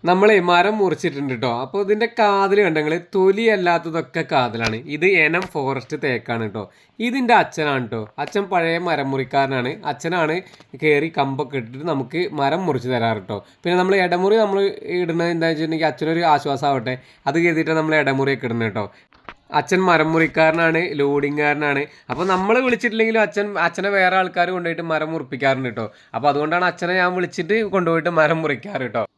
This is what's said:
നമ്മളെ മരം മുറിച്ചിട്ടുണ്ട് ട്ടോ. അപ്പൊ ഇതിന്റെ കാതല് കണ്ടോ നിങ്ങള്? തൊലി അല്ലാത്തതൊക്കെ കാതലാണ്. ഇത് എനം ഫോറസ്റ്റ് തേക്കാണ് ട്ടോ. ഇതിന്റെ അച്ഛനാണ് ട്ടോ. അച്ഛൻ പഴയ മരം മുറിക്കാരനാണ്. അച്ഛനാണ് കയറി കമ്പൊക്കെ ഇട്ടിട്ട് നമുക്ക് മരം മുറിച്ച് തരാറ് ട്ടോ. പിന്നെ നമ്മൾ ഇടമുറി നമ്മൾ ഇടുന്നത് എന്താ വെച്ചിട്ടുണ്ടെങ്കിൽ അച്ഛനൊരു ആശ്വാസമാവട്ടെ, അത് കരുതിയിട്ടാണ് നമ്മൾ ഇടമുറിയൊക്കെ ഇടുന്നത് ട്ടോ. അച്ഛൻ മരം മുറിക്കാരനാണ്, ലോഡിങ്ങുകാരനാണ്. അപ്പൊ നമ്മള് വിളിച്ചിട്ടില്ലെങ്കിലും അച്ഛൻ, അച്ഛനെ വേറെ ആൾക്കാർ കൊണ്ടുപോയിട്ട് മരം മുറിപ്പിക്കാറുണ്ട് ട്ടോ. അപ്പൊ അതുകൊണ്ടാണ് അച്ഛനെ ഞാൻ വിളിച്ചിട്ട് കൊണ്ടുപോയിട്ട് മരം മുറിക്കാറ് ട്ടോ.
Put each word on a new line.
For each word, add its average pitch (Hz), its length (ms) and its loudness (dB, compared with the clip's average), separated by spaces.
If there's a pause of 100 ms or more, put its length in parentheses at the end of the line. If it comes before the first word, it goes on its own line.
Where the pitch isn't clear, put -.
നമ്മളെ 190 360 4
മരം 175 380 4
മുറിച്ചിട്ടുണ്ട് 151 600 -2
ട്ടോ. 120 220 -2
അപ്പൊ 165 240 -4
ഇതിന്റെ 214 220 0 (120)
കാതല് 202 420 4
കണ്ടോ 160 200 2
നിങ്ങള്? 156 180 0 (160)
തൊലി 196 300 4 (100)
അല്ലാത്തതൊക്കെ 170 640 -2 (100)
കാതലാണ്. 117 440 0
ഇത് 147 300 -4
എനം 175 360 4
ഫോറസ്റ്റ് 139 640 -6
തേക്കാണ് 117 500 -2
ട്ടോ. 104 100 -6 (360)
ഇതിന്റെ 240 340 0
അച്ഛനാണ് 147 580 0
ട്ടോ. 113 80 -6 (200)
അച്ഛൻ 202 240 -2
പഴയ 170 340 0
മരം 151 340 -2
മുറിക്കാരനാണ്. 131 600 -2 (140)
അച്ഛനാണ് 160 500 -2 (480)
കയറി 151 340 2
കമ്പൊക്കെ 135 400 -2
ഇട്ടിട്ട് 127 300 -8
നമുക്ക് 156 440 -4
മരം 151 340 -2
മുറിച്ച് 131 240 -2
തരാറ് 113 380 0
ട്ടോ. 104 180 -8 (180)
പിന്നെ 175 160 0
നമ്മൾ 190 160 2
ഇടമുറി 185 480 2
നമ്മൾ 196 180 0 (400)
ഇടുന്നത് 170 260 0
എന്താ 165 200 0
വെച്ചിട്ടുണ്ടെങ്കിൽ 160 380 -2
അച്ഛനൊരു 156 340 -2
ആശ്വാസമാവട്ടെ, 139 760 0 (320)
അത് 160 120 0
കരുതിയിട്ടാണ് 160 420 2
നമ്മൾ 156 140 0
ഇടമുറിയൊക്കെ 135 500 0
ഇടുന്നത് 117 260 -2
ട്ടോ. 104 140 -4 (720)
അച്ഛൻ 185 200 0 (100)
മരം 160 240 4
മുറിക്കാരനാണ്, 160 680 2 (180)
ലോഡിങ്ങുകാരനാണ്. 143 840 0 (240)
അപ്പൊ 135 140 -4 (100)
നമ്മള് 202 260 2
വിളിച്ചിട്ടില്ലെങ്കിലും 226 640 0
അച്ഛൻ, 208 380 -2
അച്ഛനെ 175 300 -2
വേറെ 190 260 2
ആൾക്കാർ 180 340 0
കൊണ്ടുപോയിട്ട് 175 320 -4
മരം 160 300 -2
മുറിപ്പിക്കാറുണ്ട് 135 640 -2
ട്ടോ. 113 160 -6 (240)
അപ്പൊ 131 140 2
അതുകൊണ്ടാണ് 156 360 0
അച്ഛനെ 175 280 -2
ഞാൻ 180 220 2
വിളിച്ചിട്ട് 185 480 -2
കൊണ്ടുപോയിട്ട് 170 460 0
മരം 160 320 2
മുറിക്കാറ് 143 520 -4
ട്ടോ. 113 120 -2 (120)